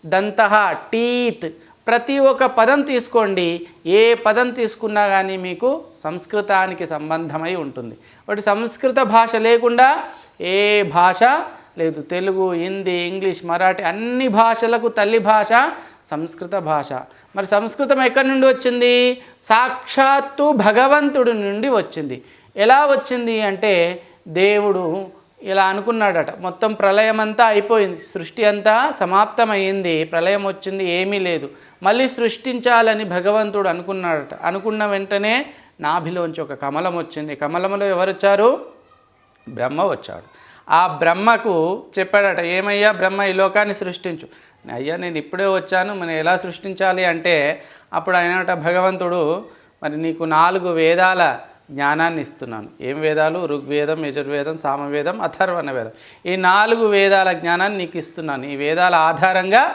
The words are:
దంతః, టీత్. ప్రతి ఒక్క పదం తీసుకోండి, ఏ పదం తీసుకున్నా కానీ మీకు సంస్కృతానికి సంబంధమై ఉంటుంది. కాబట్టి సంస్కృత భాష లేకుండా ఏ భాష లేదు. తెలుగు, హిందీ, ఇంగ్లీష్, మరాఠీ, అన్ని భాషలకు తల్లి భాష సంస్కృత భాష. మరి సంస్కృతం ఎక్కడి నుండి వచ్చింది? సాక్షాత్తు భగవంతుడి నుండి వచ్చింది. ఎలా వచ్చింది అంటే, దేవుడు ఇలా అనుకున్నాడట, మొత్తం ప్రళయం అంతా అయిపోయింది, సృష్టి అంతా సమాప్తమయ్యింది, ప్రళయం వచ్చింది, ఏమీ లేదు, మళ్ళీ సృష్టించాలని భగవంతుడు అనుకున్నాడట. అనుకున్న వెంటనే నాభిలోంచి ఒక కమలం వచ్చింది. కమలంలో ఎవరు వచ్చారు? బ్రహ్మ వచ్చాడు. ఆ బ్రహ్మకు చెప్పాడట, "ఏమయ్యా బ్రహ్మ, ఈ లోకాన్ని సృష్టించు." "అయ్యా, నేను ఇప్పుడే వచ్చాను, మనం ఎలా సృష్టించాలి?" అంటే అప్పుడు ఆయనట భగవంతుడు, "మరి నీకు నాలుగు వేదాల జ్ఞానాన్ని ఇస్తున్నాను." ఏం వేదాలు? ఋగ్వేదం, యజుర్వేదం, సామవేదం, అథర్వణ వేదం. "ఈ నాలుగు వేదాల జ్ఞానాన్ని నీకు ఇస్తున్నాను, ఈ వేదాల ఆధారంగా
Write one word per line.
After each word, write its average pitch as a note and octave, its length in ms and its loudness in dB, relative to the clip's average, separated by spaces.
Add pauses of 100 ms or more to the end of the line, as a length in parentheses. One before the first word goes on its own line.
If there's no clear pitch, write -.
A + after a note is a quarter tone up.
దంతః, G3+ 640 2
టీత్. A#3 800 -4 (340)
ప్రతి A#3+ 320 0
ఒక్క C4+ 260 4
పదం B3+ 380 4
తీసుకోండి, G3 840 -2 (200)
ఏ A3 280 6
పదం A3+ 360 0
తీసుకున్నా G#3+ 560 -2
కానీ F#3+ 300 0
మీకు F#3 480 -4 (180)
సంస్కృతానికి F#3 840 -2
సంబంధమై D#3+ 680 -6
ఉంటుంది. B2+ 400 -10
కాబట్టి - 480 -10
సంస్కృత A#3 580 0
భాష A3+ 360 4
లేకుండా A#3 680 4 (360)
ఏ G3+ 420 2
భాష F3+ 400 2 (560)
లేదు. D#3+ 240 -4
తెలుగు, F#3 500 -2
హిందీ, F#3 380 -4
ఇంగ్లీష్, F3 560 -4
మరాఠీ, F#3 360 0
అన్ని A#3+ 460 -2
భాషలకు A3+ 600 2
తల్లి A3 300 0
భాష G#3 300 2 (560)
సంస్కృత E3 520 -10
భాష. D#3 360 -2 (440)
మరి G3 100 -4
సంస్కృతం A#3 560 0
ఎక్కడి C4 260 2
నుండి C4+ 180 4
వచ్చింది? B3 760 2 (200)
సాక్షాత్తు C4+ 1080 2
భగవంతుడి C4 800 4
నుండి G#3 360 -4
వచ్చింది. D#3 540 -2 (340)
ఎలా C4 300 6
వచ్చింది B3 540 0
అంటే, F#3 600 0 (260)
దేవుడు F#3+ 800 2 (360)
ఇలా F#3+ 220 2
అనుకున్నాడట, G3 760 -2
మొత్తం F#3 340 -4
ప్రళయం G#3+ 480 2
అంతా G#3+ 260 2
అయిపోయింది, G#3 500 2
సృష్టి E3+ 480 -8
అంతా G#3+ 560 2
సమాప్తమయ్యింది, F#3+ 1040 0
ప్రళయం F3+ 420 0
వచ్చింది, F#3+ 440 -6
ఏమీ F#3+ 280 -2
లేదు, E3 320 -4 (320)
మళ్ళీ A#3 260 2
సృష్టించాలని A#3 960 0
భగవంతుడు G3 640 -2
అనుకున్నాడట. F3 720 -6
అనుకున్న G#3 440 -4
వెంటనే G3+ 600 -2 (340)
నాభిలోంచి E3 600 -4
ఒక C#3+ 140 -8
కమలం D#3 420 -4
వచ్చింది. D3+ 380 -8
కమలంలో F3+ 520 -4
ఎవరు F#3+ 240 0
వచ్చారు? G3+ 560 2 (840)
బ్రహ్మ C3 340 -4
వచ్చాడు. - 600 -6 (260)
ఆ E3+ 180 4
బ్రహ్మకు F3+ 960 0 (140)
చెప్పాడట, F#3+ 420 2
"ఏమయ్యా G3+ 520 0
బ్రహ్మ, F#3+ 300 0
ఈ F#3+ 100 0
లోకాన్ని G3 420 0
సృష్టించు." F3+ 540 -10 (460)
"అయ్యా, C#3 220 -6
నేను F3 220 -6
ఇప్పుడే F3+ 280 -4
వచ్చాను, F#3+ 480 0
మనం F3 160 -6
ఎలా D#3+ 260 0
సృష్టించాలి?" F#3 680 -4
అంటే E3 580 0 (300)
అప్పుడు F3 240 -2
ఆయనట F3 340 0
భగవంతుడు, F3 920 -2 (380)
"మరి D3+ 140 -6
నీకు E3 280 -6
నాలుగు F3 480 2
వేదాల E3+ 640 2 (320)
జ్ఞానాన్ని D3+ 500 -2
ఇస్తున్నాను." A2+ 480 -12 (120)
ఏం C#3 200 -8
వేదాలు? D#3 460 0
ఋగ్వేదం, D3 600 -4
యజుర్వేదం, C#3+ 520 -6
సామవేదం, D3 600 -4
అథర్వణ E3+ 500 -4
వేదం. A#2 200 -6 (360)
"ఈ F#3 100 -2
నాలుగు G#3+ 500 2
వేదాల G3 460 4
జ్ఞానాన్ని F3 460 -2
నీకు E3+ 200 -8
ఇస్తున్నాను, C#3+ 480 -8
ఈ C#3+ 100 -10
వేదాల E3 380 0
ఆధారంగా F#3 800 2